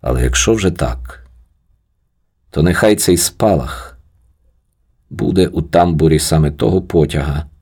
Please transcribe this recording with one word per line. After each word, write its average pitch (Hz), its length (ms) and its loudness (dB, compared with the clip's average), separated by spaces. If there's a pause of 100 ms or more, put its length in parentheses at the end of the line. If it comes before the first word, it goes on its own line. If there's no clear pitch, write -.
Але 62 220 -2
якщо 64 300 0
вже 98 180 0
так, - 560 -8 (1200)
то 78 140 -2
нехай 92 320 2
цей 87 220 2
спалах - 800 -2 (1120)
буде - 380 0
у - 140 -4
тамбурі 80 580 2
саме 78 320 0
того 90 300 0
потяга 73 680 -2 (120)